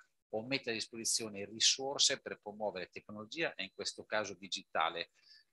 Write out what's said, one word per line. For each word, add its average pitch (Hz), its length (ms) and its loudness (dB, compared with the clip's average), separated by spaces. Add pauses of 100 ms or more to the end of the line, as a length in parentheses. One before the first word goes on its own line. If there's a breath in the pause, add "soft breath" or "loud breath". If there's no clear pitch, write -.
(300)
o 110 160 -2
mette 131 240 0
a - 20 2
disposizione 110 760 -2
risorse 131 760 4
per 98 200 -8
promuovere 101 500 -4
tecnologia 107 640 -6
e 95 100 -6
in 95 100 -10
questo - 300 -6
caso 107 300 0
digitale. 87 760 -2 (420 loud breath)